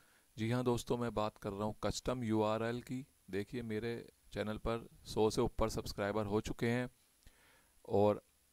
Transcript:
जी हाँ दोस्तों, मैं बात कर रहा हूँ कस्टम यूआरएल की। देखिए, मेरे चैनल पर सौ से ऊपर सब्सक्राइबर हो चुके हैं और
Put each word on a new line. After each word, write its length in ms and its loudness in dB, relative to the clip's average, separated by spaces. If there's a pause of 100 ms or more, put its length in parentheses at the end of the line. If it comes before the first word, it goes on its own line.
(380)
जी 140 0
हाँ 120 2
दोस्तों, 340 2
मैं 160 -2
बात 240 -2
कर 140 -6
रहा 120 -4
हूँ 200 -2
कस्टम 400 -2
यूआरएल 580 2
की। 240 -8 (240)
देखिए, 340 -4
मेरे 320 -4 (380)
चैनल 260 -4
पर 280 -4 (180)
सौ 240 4
से 120 0
ऊपर 280 0
सब्सक्राइबर 560 -2
हो 180 2
चुके 260 -2
हैं 200 -2 (960)
और 360 4 (320)